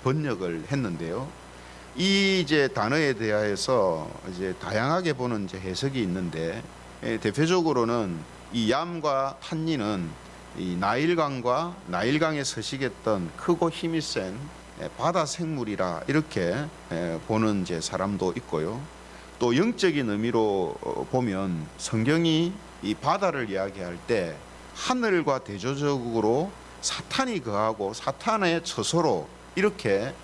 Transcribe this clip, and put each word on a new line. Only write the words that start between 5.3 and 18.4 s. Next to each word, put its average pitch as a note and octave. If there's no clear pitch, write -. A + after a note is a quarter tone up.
이제 F#2
해석이 B2
있는데, F2
예, A2+
대표적으로는 A#2+
이 A2+
얌과 D3
탄닌은 A2+
이 F2+
나일강과 C#3+
나일강에 C#3
서식했던 A2+
크고 E3+
힘이 E3
센, G2
예, D#2+
바다 D#3+
생물이라 G#2+
이렇게, C3+
예, E2+
보는 A2
이제 E2+
사람도 F#2
있고요. F#2